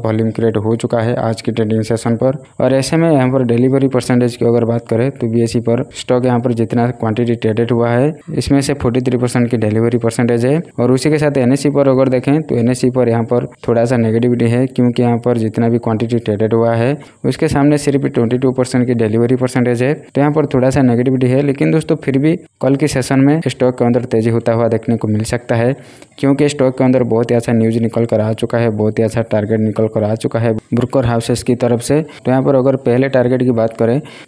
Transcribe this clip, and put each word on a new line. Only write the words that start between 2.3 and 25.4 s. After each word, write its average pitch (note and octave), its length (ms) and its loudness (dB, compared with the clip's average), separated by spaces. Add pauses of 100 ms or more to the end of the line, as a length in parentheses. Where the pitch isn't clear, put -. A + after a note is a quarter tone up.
और B2+ 140 2
ऐसे C3+ 240 0
में E3 120 2
यहाँ C3 200 2
पर C3 160 0
डिलीवरी C3 440 2
परसेंटेज B2 460 0
की A#2 100 -2
अगर A#2 200 2
बात A#2 220 -2
करें A#2 240 0
तो A#2+ 180 -6
बीएसई A#2 300 0
पर A#2 240 0 (120)
स्टॉक B2 300 -2
यहाँ A#2+ 140 0
पर B2 140 -2
जितना A#2 380 0
क्वांटिटी A#2 440 -2
ट्रेडेड A2+ 360 -2
हुआ A#2 180 0
है B2+ 220 2 (220)
इसमें C#3 280 0
से C#3 140 -2
फ़ोर्टी B2+ 260 0
थ्री B2+ 160 0
परसेंट A#2+ 340 0
की B2 60 0
डिलीवरी A2 420 0
परसेंटेज A#2 460 0
है D3+ 160 0 (180)
और A#2+ 120 2
उसी C3 180 0
के D3+ 80 2
साथ C#3+ 200 0
एनएसई C3+ 320 2
पर C#3 200 2
अगर C3 200 2
देखें C#3 320 0
तो C#3 160 -4
एनएसई B2 340 0
पर B2 180 0
यहाँ A#2 160 2
पर A#2+ 220 -2 (200)
थोड़ा A#2 180 2
सा B2 120 0
नेगेटिविटी A#2 500 2
है, A#2+ 200 2
क्योंकि B2 340 0
यहाँ A#2+ 160 2
पर A#2+ 200 0
जितना A2+ 320 0
भी A#2 100 2
क्वांटिटी A#2 400 -2
ट्रेडेड G#2+ 340 -2
हुआ A#2 200 2
है A#2+ 220 0 (300)
उसके C3+ 220 -2
सामने D3 300 2
सिर्फ C#3 300 0
ट्वेंटी B2 300 0
टू C3 160 0
परसेंट B2 340 0
की B2+ 80 0
डिलीवरी A#2 400 2
परसेंटेज B2 480 0
है, C#3 100 0
तो - 280 -4
यहाँ D3 120 2
पर C#3+ 140 0
थोड़ा C3 220 2
सा C#3 120 2
नेगेटिविटी B2+ 460 2
है। C3 140 2
लेकिन C#3+ 300 0
दोस्तों, D#3+ 240 0
फिर C3+ 220 -2
भी D#3 180 2 (260)
कल C3+ 140 2
के C#3+ 120 0
सेशन C3+ 320 0
में C#3+ 280 4
स्टॉक B2 320 0
के B2 60 2
अंदर A#2+ 200 2
तेज़ी A2+ 240 0
होता A#2 240 0
हुआ A#2 140 2
देखने A2+ 300 -2
को A2+ 100 -4
मिल G#2+ 180 -2
सकता A#2+ 300 -4